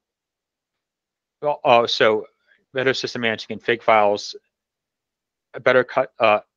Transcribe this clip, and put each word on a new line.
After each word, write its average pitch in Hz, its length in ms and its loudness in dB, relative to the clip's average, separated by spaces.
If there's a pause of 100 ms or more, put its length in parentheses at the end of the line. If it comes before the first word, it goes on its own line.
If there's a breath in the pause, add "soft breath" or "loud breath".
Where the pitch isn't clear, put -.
(1400)
well, 147 220 -4
oh, 120 220 4
so 107 400 0 (460)
better 131 220 -2
system 123 280 -8
managing 110 360 -6
config 113 240 -4
files, 104 520 0 (1160)
a 135 80 -16
better 127 240 2
cut, - 340 -4
uh, 107 220 2 (160)